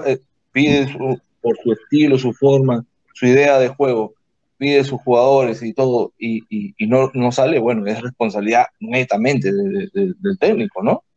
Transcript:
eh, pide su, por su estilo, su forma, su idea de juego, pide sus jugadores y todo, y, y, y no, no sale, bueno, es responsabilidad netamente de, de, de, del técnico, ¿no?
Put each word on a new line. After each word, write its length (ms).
eh, 140
pide 360
su, 340
por 180
su 140
estilo, 460
su 160
forma, 500
su 140
idea 320
de 100
juego, 460
pide 260
sus 180
jugadores 600
y 100
todo, 440
y, 320
y, 280
y 100
no, 260
no 180
sale, 280
bueno, 260
es 160
responsabilidad 640
netamente 760
de, 160
de, 240
de, 260
del 180
técnico, 460
¿no? 200